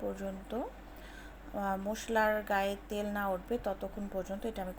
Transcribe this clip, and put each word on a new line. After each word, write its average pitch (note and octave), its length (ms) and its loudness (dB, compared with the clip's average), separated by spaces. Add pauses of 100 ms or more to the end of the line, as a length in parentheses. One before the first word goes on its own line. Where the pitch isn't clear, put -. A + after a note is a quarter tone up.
পর্যন্ত, G3 540 -2
আহ, - 1200 -4
মশলার G#3+ 680 4
গায়ে G3+ 340 4 (120)
তেল G#3 180 0
না G3+ 220 2
উঠবে F#3+ 360 2
ততক্ষণ G3 480 -2
পর্যন্ত G3 340 -2
এটা G#3 160 -2
আমি F#3 160 -2